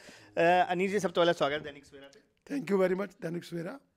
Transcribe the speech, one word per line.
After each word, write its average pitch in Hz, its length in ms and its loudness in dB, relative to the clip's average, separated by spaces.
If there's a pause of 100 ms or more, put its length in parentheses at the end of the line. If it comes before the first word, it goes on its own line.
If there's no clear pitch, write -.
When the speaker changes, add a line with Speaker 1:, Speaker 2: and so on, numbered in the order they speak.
(720)
Speaker 1:
ਅ, - 20 0
ਅਨੀਸ 185 180 0
ਜੀ, 202 80 0
ਸਭ 175 120 -2
ਤੋਂ 175 120 2
ਪਹਿਲਾਂ 170 120 4
ਸਵਾਗਤ 147 280 -2
ਦੈਨਿਕ 143 220 -16
ਸਵੇਰਾ 139 240 -20
ਤੇ। - 120 -20 (300)
Speaker 2:
Thank 202 240 -2
you 190 100 4
very 185 160 0
much, 202 120 -8 (100)
ਦੈਨਿਕ 165 220 -6
ਸਵੇਰਾ। 170 340 -10 (180)